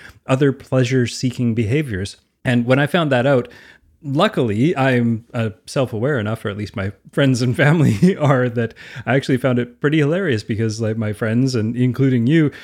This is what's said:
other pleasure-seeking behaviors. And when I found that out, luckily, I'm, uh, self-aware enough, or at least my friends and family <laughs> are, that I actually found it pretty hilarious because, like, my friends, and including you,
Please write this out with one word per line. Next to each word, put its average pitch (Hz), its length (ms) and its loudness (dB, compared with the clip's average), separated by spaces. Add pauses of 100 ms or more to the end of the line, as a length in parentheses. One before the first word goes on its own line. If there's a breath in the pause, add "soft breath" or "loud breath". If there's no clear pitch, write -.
(260 loud breath)
other 135 260 2
pleasure-seeking 123 1000 -2
behaviors. 113 640 -4 (280)
And 120 200 0
when 127 140 2
I 143 80 0
found 165 260 0
that 123 120 2
out, 131 220 2 (540 loud breath)
luckily, 143 720 0
I'm, 120 580 0
uh, 113 180 -4 (140)
self-aware 127 540 -2
enough, 107 240 -4
or 113 60 -4
at 101 80 -8
least 104 180 -8
my 98 160 -4 (220)
friends 135 280 2
and 123 140 0
family 147 640 4
<laughs> - 20 -6
are, 131 300 2
that 113 240 -4 (320 loud breath)
I 120 100 2
actually 139 220 0
found 123 220 0
it 120 200 -6
pretty 151 200 2
hilarious 147 440 0
because, 113 380 -2
like, 110 160 -2
my 107 160 -2
friends, 120 420 0
and 113 220 -2
including 127 500 2
you, 151 240 4 (120)